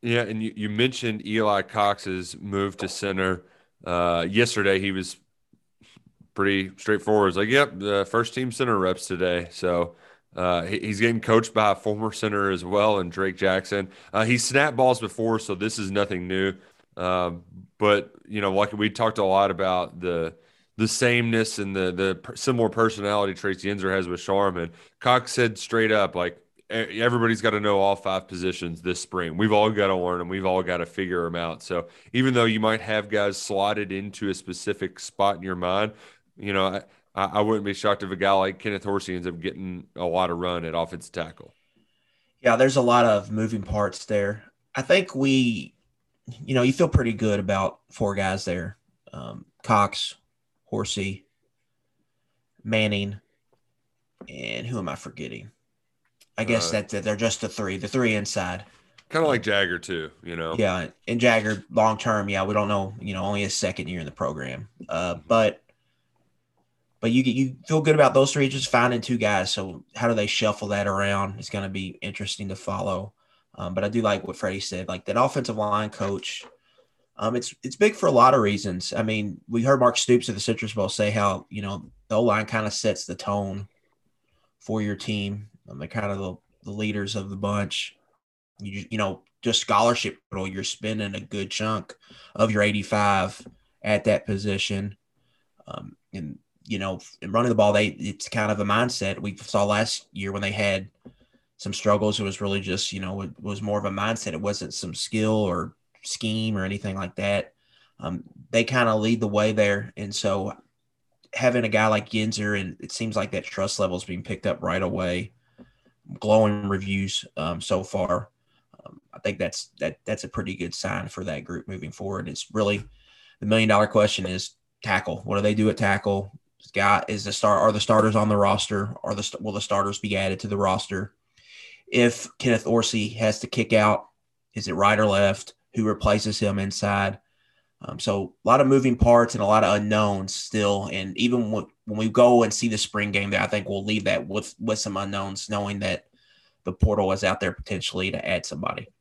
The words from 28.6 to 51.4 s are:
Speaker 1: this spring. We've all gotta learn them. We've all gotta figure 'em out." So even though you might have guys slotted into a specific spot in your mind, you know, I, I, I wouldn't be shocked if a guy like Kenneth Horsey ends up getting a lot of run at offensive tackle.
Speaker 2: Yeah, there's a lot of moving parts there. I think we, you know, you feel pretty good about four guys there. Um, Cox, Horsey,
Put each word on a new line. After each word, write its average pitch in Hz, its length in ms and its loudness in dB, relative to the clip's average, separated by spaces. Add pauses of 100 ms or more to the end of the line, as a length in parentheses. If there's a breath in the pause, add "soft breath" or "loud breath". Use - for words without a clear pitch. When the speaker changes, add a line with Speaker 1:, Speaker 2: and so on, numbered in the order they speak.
Speaker 1:
this 87 180 -2
spring. 85 380 -6
We've 107 140 4
all 107 180 6
gotta 101 260 2
learn 90 240 0
them. 87 100 -6
We've 95 160 -4
all 92 160 2
gotta 87 240 -2
figure 90 400 -2
'em 85 100 -4
out." 85 280 -6
So 87 240 -4 (260 loud breath)
even 127 200 2
though 120 120 6
you 110 140 2
might 110 220 2
have 107 280 -2
guys 101 280 0
slotted 101 540 -2
into 98 380 -6
a 95 40 0
specific 92 640 -6
spot 98 380 -2
in 85 60 -12
your 95 120 -4
mind, 95 380 0 (420 loud breath)
you 101 180 -6
know, 95 120 2
I, 95 160 -2 (320 soft breath)
I, 98 120 0
I 104 160 0
wouldn't 107 240 2
be 101 80 -4
shocked 101 280 0
if 98 80 -8
a 95 60 -4
guy 98 160 2
like 95 280 2
Kenneth 101 240 -6
Horsey 98 320 -4
ends 87 120 -4
up 85 120 -8
getting 90 460 -8 (100)
a 90 100 -4
lot 87 260 0
of 87 80 -4
run 87 260 -2
at 80 100 -6
offensive 82 360 -6
tackle. 80 420 -10 (880)
Speaker 2:
Yeah, 120 140 4
there's 131 200 6
a 135 60 4
lot 120 240 6
of 104 260 2
moving 107 320 -2
parts 101 420 -2
there. 104 380 -2 (320)
I 135 80 -2
think 180 320 2
we, 131 580 2 (720)
you 131 80 -4
know, 127 80 4
you 127 120 4
feel 127 160 2
pretty 120 240 2
good 104 260 0
about 95 400 -2 (100)
four 101 240 -2
guys 98 320 -2
there. 90 320 -6 (340)
Um, 57 340 -14 (180)
Cox, - 520 2 (500)
Horsey, 98 600 -6 (1400)